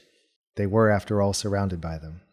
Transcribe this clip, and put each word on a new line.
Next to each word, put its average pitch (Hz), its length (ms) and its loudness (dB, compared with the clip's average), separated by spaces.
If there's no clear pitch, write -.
They 104 80 0
were, 107 240 4
after 101 320 2
all, 101 120 2
surrounded 98 460 -2
by 80 200 -6
them. 80 220 -14